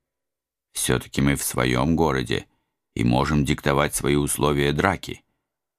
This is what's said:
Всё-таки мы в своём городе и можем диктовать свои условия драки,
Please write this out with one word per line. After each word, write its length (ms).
Всё-таки 480
мы 160
в 60
своём 540
городе 500
и 100
можем 400
диктовать 500
свои 220
условия 560
драки, 520